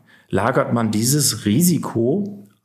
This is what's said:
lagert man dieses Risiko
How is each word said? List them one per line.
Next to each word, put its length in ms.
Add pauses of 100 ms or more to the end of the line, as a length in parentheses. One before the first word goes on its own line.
(280)
lagert 460
man 160
dieses 560
Risiko 1000 (180)